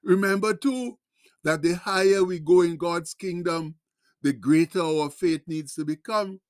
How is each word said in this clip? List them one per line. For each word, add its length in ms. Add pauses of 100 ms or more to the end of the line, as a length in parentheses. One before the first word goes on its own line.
Remember 520
too, 440 (460)
that 160
the 140
higher 500
we 140
go 240
in 160
God's 340
kingdom, 640 (480)
the 100
greater 480
our 300
faith 360
needs 280
to 100
become 640